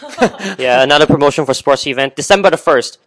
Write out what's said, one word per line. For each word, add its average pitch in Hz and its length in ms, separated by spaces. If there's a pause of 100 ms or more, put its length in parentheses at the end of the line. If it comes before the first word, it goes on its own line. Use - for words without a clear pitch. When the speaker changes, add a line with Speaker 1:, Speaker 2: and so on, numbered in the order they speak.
(200)
Speaker 1:
<laughs> 196 400
Speaker 2:
Yeah, 127 240
another 147 240
promotion 143 400
for 131 80
sports - 320
event. 135 280
December 196 360
the 160 60
first, - 500